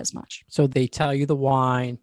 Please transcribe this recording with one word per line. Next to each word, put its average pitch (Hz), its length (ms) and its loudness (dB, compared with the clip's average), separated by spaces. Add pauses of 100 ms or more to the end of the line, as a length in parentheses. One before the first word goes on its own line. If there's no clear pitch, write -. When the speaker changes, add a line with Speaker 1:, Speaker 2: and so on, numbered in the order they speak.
Speaker 1:
as - 120 -6
much. - 360 -16
Speaker 2:
So 143 180 4
they 131 200 0
tell 143 260 -2
you 139 120 0
the 147 100 0
wine, 127 680 0